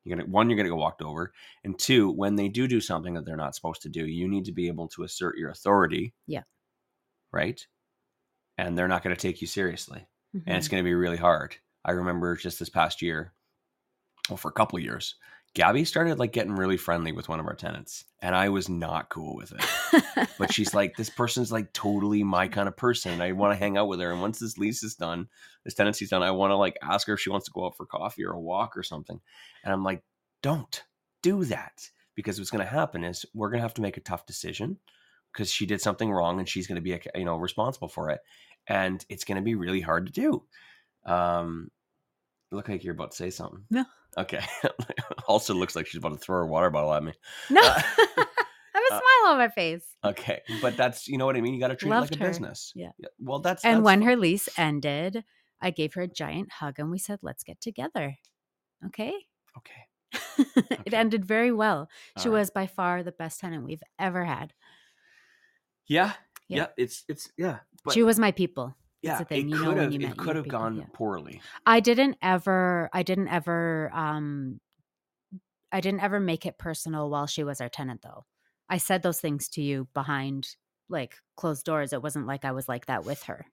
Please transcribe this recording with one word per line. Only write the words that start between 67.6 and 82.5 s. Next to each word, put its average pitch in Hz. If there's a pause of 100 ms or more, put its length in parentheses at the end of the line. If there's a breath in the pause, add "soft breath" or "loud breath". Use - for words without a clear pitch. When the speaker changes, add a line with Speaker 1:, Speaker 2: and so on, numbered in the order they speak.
Speaker 1:
But 143
Speaker 2:
She 233
was 208
my 214
people. 135 (300)
That's 156
Speaker 1:
yeah, -
Speaker 2:
the 165
thing. 143
Speaker 1:
it -
Speaker 2:
You 156
know 160
Speaker 1:
could -
Speaker 2:
when 151
Speaker 1:
have, -
Speaker 2:
you 143
Speaker 1:
it 139
Speaker 2:
met -
Speaker 1:
could 160
Speaker 2:
your -
Speaker 1:
have 156
Speaker 2:
people. 113
Speaker 1:
gone 110
Speaker 2:
Yeah. -
Speaker 1:
poorly. 95 (220 loud breath)
Speaker 2:
I 226
didn't 240
ever, 180
I 180
didn't 185
ever, 165
um, 147 (1120)
I 190
didn't 190
ever 202
make 170
it -
personal 156
while 147
she 151
was 143
our 120
tenant, 131
though. 110 (440)
I 185
said 185
those 175
things 147
to -
you 135
behind, 139 (340)
like, 139 (200)
closed 156
doors. 151
It 127
wasn't 143
like 139
I 135